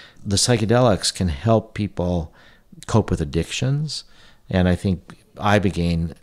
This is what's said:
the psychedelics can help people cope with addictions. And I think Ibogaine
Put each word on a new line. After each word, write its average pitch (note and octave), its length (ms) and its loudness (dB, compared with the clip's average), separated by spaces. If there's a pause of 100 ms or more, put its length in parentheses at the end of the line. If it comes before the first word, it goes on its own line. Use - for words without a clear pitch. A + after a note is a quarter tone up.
(240)
the G2+ 120 -2
psychedelics A2+ 800 2
can F#2 140 -2
help G#2+ 460 0
people F2+ 600 -4 (520)
cope - 240 2
with F2 100 0
addictions. C#3 840 -4 (460)
And F2+ 180 4
I F2+ 60 4
think - 420 -4 (200)
Ibogaine E2+ 880 0